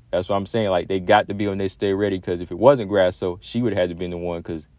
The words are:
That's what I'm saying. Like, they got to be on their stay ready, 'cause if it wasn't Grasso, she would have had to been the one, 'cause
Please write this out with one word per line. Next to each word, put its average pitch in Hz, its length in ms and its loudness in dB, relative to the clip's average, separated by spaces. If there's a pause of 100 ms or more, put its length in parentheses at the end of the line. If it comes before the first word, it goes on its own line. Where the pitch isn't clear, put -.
(100)
That's 90 180 0
what 101 80 0
I'm 101 100 -4
saying. 110 240 -2
Like, 87 180 0
they 95 100 -2
got 98 300 4
to 101 60 -6
be 101 120 -4
on 98 120 -2
their 98 100 -2
stay 98 240 -2
ready, 98 260 0
'cause 87 220 -4
if 87 100 -10
it 87 80 -8
wasn't 117 300 6
Grasso, 92 520 2
she - 220 -6
would 113 100 0
have 98 60 -2
had 90 120 2
to 87 40 -10
been 87 160 -6
the 87 80 -6
one, 85 240 -6
'cause 80 240 -10 (120)